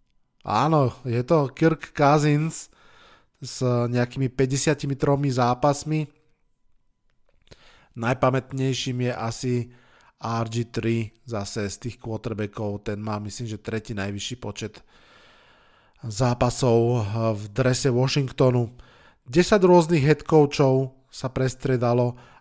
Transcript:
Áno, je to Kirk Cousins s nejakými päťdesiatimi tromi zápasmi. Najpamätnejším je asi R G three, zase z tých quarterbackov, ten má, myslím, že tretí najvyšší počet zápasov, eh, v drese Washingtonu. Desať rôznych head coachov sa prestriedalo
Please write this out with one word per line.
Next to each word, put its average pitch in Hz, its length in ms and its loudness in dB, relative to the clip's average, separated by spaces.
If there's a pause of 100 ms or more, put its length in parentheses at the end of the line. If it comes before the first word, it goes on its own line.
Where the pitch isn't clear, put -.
(480)
Áno, 131 560 2
je 123 240 -2
to 147 240 2
Kirk 160 400 0
Cousins 151 800 2 (640)
s - 300 -10
nejakými 123 640 0
päťdesiatimi 139 640 0
tromi 143 320 0
zápasmi. 139 800 0 (1900)
Najpamätnejším 127 1120 -2
je - 20 -4
asi 117 400 -4 (680)
R 113 280 -4
G 117 160 -4
three, 113 480 -4 (140)
zase 101 420 -6
z 95 80 -12
tých 113 240 -10
quarterbackov, 107 840 -8
ten 104 100 -4
má, 107 240 -6
myslím, 104 240 -10
že 107 160 -10
tretí 110 320 -8
najvyšší 101 480 -8
počet 107 400 -12 (1200)
zápasov, 120 800 0
eh, 120 200 2 (360)
v 104 60 -10 (100)
drese 127 400 0
Washingtonu. 127 800 2 (480)
Desať 175 400 2
rôznych 175 400 6
head 147 240 2
coachov 139 720 4 (160)
sa - 160 -8
prestriedalo 123 880 0 (240)